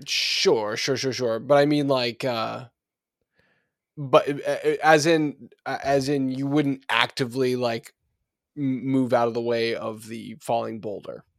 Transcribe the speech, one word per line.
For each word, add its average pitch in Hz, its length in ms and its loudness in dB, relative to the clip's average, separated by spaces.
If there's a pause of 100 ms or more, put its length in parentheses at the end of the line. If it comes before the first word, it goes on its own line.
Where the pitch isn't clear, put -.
Sure, 113 720 0
sure, 135 200 -2
sure, 131 160 -2
sure. 113 260 -2
But 131 180 4
I 143 100 6
mean, 147 220 2
like, 123 360 0
uh, 117 420 -4 (1300)
but, 131 320 4
uh, 143 540 -2
as 156 240 6
in, 151 420 2 (160)
uh, 135 180 -6
as 139 280 2
in, 135 200 0
you 135 160 -4
wouldn't 139 440 0
actively, 127 680 0
like, 117 380 -4 (640)
m-, 131 300 -2
move 131 280 2
out 120 140 4
of 113 60 -4
the 120 60 -2
way 117 340 0
of 110 340 -8
the 110 320 -12
falling 113 400 -4
boulder - 440 -10 (140)